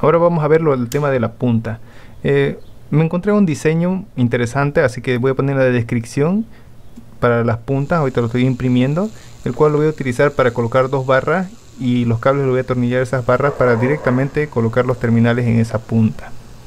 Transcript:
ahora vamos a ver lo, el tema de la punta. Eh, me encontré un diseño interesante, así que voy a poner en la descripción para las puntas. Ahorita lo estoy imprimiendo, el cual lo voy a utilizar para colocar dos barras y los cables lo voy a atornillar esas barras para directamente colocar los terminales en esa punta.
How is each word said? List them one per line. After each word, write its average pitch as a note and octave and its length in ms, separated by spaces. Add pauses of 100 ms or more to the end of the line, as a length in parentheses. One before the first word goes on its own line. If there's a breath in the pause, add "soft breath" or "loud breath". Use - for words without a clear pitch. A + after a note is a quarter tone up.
ahora D#3 180
vamos E3+ 260
a D3 40
ver D#3+ 120
lo, D#3 140
el A#2+ 160
tema C#3+ 200
de C3 100
la A2+ 120
punta. A2+ 480 (420 loud breath)
Eh, C#3 360 (320)
me D3+ 140
encontré F3 280
un G#3 140
diseño E3 580 (120)
interesante, B2+ 640
así B2+ 220
que B2+ 160
voy C3 140
a - 20
poner C#3 220
en C3+ 60
la - 20
descripción B2+ 840 (720 loud breath)
para A#2+ 260
las A2+ 140
puntas. C#3 400
Ahorita C3 220
lo A#2 60
estoy B2 200
imprimiendo, C3 640 (340 loud breath)
el - 100
cual D3+ 180
lo D3 60
voy D3+ 100
a - 20
utilizar C#3+ 420
para B2+ 200
colocar B2+ 360
dos C3 160
barras C#3 440 (320)
y B2 240
los A2+ 160
cables C#3 240
lo C3 80
voy B2+ 80
a - 20
atornillar B2 400
esas B2+ 240
barras C#3 280
para B2 220
directamente C3+ 720
colocar A#2+ 380
los B2 140
terminales A#2 460
en A2+ 120
esa A2+ 220
punta. - 500 (360)